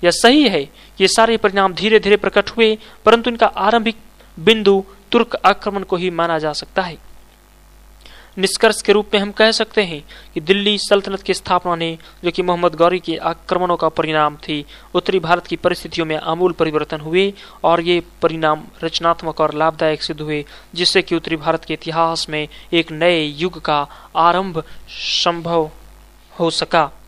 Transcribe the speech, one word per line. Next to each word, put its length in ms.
यह 80
सही 380
है 160
कि 380
ये 40
सारे 300
परिणाम 360
धीरे-धीरे 440
प्रकट 320
हुए, 280
परंतु 240
इनका 180
आरंभिक 480
बिंदु 440
तुर्क 240
आक्रमण 380
को 120
ही 140
माना 300
जा 140
सकता 280
है। 320
निष्कर्ष 440
के 120
रूप 200
में 80
हम 100
कह 200
सकते 320
हैं 200
कि 80
दिल्ली 360
सल्तनत 440
की 120
स्थापना 420
ने, 220
जो 80
कि 100
मोहम्मद 340
गौरी 240
के 180
आक्रमणों 580
का 140
परिणाम 460
थी, 300
उत्तरी 260
भारत 280
की 80
परिस्थितियों 520
में 100
आमूल 340
परिवर्तन 480
हुए 340
और 180
ये 220
परिणाम 420
रचनात्मक 580
और 120
लाभदायक 500
सिद्ध 180
हुए, 240
जिससे 260
कि 140
उत्तरी 200
भारत 300
के 80
इतिहास 560
में 180
एक 180
नए 340
युग 360
का 260
आरंभ 480
संभव 840
हो 100
सका। 580